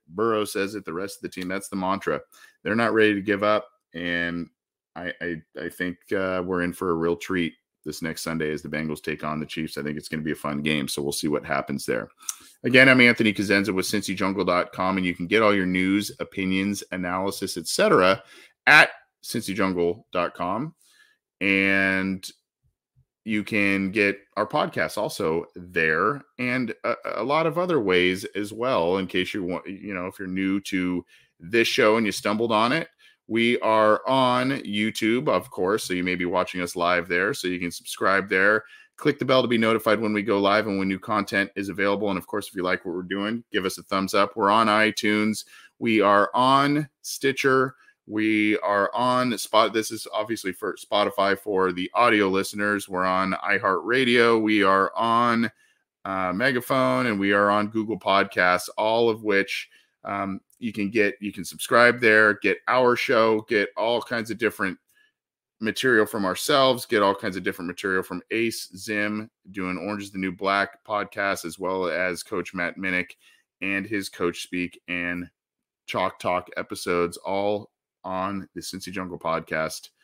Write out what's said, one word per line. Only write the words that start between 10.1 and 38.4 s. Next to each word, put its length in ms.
be 120
a 20
fun 260
game, 260
so 140
we'll 120
see 160
what 140
happens 440
there. 220
Again, 240
I'm 140
Anthony 320
Cosenza 400
with 140
Cincy 280
jungle 300
dot 260
com, 260
and 80
you 100
can 100
get 160
all 140
your 100
news, 540
opinions, 720
analysis, 640
et 100
cetera 540
at 240
cincy 320
jungle 580
dot 220
com. 400
And 840
you 180
can 480
get 260
our 100
podcast 500
also 500
there 640
and 340
a, 80
a 80
lot 240
of 100
other 240
ways 420
as 300
well, 440
in 100
case 260
you 100
want, 240
you 260
know, 120
if 120
you're 120
new 320
to 440
this 260
show 300
and 80
you 80
stumbled 400
on 180
it. 160
We 320
are 480
on 440
YouTube, 680
of 240
course, 320
so 100
you 100
may 120
be 80
watching 380
us 160
live 320
there, 240
so 160
you 100
can 120
subscribe 580
there. 340